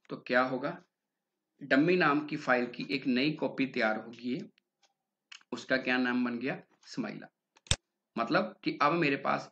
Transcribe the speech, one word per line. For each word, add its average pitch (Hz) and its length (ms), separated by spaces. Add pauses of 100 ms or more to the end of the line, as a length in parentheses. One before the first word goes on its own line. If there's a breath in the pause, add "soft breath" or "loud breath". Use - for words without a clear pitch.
तो - 80
क्या 123 260
होगा, 139 340 (840)
डमी 143 340
नाम 151 300
की 151 120
file 123 300
की 127 240
एक 139 160
नई 131 260
copy 135 340
तैयार 110 300
होगी। 120 440 (1120)
उसका 131 240
क्या 127 200
नाम 123 280
बन 120 140
गया, 131 180 (300)
स्माइला। 107 400 (880)
मतलब 165 380 (100)
कि 156 180
अब 147 120
मेरे 147 240
पास 139 340